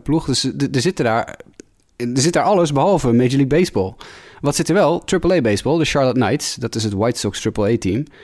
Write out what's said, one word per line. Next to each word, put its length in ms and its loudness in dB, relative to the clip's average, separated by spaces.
ploeg. 220 0
Dus 180 0
er, 100 -2
er 100 0
zitten 240 0
daar... 300 -2
Er 160 -6
zit 200 2
daar 100 2
alles 280 2
behalve 360 2
Major 220 4
League 180 2
Baseball. 460 0
Wat 140 -2
zit 120 -2
er 60 0
wel? 300 2
triple 320 0
A 60 2
baseball, 360 0
de 80 0
Charlotte 340 0
Knights. 360 -2
Dat 200 -8
is 80 -2
het 100 -2
White 260 -2
Sox 220 -4
triple 300 -2
A 60 2
team. 260 -2